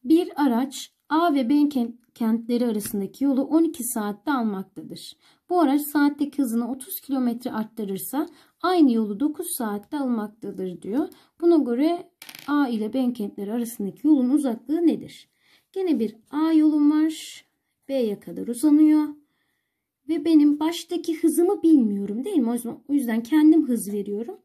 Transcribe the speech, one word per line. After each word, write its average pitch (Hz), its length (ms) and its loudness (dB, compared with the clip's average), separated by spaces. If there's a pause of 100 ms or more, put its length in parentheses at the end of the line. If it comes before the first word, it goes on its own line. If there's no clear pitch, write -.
Bir 320 420 2
araç 254 460 -2 (180)
A 330 240 2
ve 262 160 0
B 285 40 2
kent-, 285 440 0 (160)
kentleri 233 520 -2
arasındaki 208 580 -4
yolu 269 200 0
on 320 200 2
iki 311 200 -4
saatte 208 480 -6
almaktadır. 202 880 -6 (320)
Bu 359 100 0
araç 285 220 2
saatteki 294 600 -2
hızını 233 300 -4
otuz - 300 -12
kilometre 247 500 -4
arttırırsa 220 760 -6 (320)
aynı 330 300 4
yolu 208 280 -2
dokuz 302 280 -4 (100)
saatte 208 400 -8
almaktadır 208 840 -8
diyor. 247 260 -4 (340)
Buna 339 160 6
göre 285 540 0 (360)
A 285 200 2
ile 220 260 -4
B 247 200 0
kentleri 202 380 -8
arasındaki 233 560 -6
yolun 262 220 4
uzaklığı 285 580 0
nedir? - 420 -4 (420)
Gene 359 280 -2
bir 214 160 -4 (160)
A 320 220 0
yolum 302 380 4
var. 311 540 -2 (440)
B'ye 233 300 -2
kadar 175 280 -10
uzanıyor. 302 600 4 (1000)
Ve 311 160 -2
benim 294 340 6
baştaki 339 580 -4
hızımı 349 460 2
bilmiyorum 214 600 2
değil 392 140 -2
mi? 233 120 2
O 240 40 -2
yüzden, 233 240 -8 (100)
o 285 60 -2
yüzden 233 300 0
kendim 311 440 6
hız 208 260 -4
veriyorum. 208 520 -6